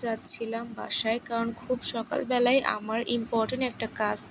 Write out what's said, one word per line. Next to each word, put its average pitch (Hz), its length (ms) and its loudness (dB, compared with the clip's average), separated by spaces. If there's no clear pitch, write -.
যাচ্ছিলাম 226 600 0
বাসায়, 220 500 0
কারণ 233 200 0
খুব 254 160 0
সকালবেলায় 240 680 2
আমার 214 240 -2
ইম্পর্টেন্ট 226 520 0
একটা 226 180 -4
কাজ 208 180 0